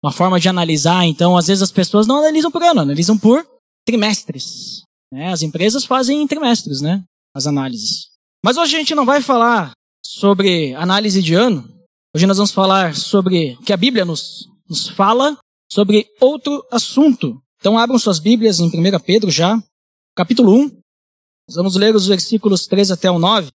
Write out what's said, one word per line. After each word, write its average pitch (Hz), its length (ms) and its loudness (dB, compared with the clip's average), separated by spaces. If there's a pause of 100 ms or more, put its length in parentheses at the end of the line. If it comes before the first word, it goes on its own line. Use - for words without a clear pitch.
uma 143 80 -2
forma 185 280 0
de 165 80 0
analisar. 170 600 0
Então, 175 280 2
às 175 120 2
vezes 196 160 0
as 190 80 -2
pessoas 202 340 0
não 262 140 0
analisam 311 320 0
por 339 100 -4
ano, 330 200 4
analisam 165 360 0
por 240 260 4 (400)
trimestres, - 1000 -6 (280)
né? 156 200 -8
As 165 100 -4
empresas 185 420 -2
fazem 262 380 0
em 294 60 -2
trimestres, 240 520 -2
né, 175 240 -4 (300)
as 139 140 -6
análises. 131 640 -6 (340)
Mas 247 120 2
hoje 311 200 0
a - 20 -2
gente 311 160 -4
não 294 100 0
vai 277 160 2
falar 233 520 0 (340)
sobre 180 720 0
análise 190 480 0
de 160 100 0
ano. 190 340 0 (480)
Hoje 175 120 2
nós 196 100 2
vamos 202 140 0
falar 190 440 0
sobre 180 600 -2
o - 80 -20
que 202 100 -2
a 190 40 -2
Bíblia 214 280 0
nos, - 420 -10 (220)
nos - 200 -6
fala 247 500 0 (320)
sobre 208 340 2 (160)
outro 285 500 0
assunto. 247 680 0 (180)
Então 208 160 2
abram 240 220 2
suas 190 220 0
Bíblias 208 400 2
em 170 100 2
primeira 180 300 0
Pedro 196 320 0
já, 175 280 0 (560)
capítulo 208 380 4
um. 269 120 6 (840)
Nós 139 80 -16
vamos 180 200 -2
ler 214 200 2
os 196 100 2
versículos 196 640 -2
três 190 240 0
até 185 180 0
o 180 80 0
nove. 175 380 0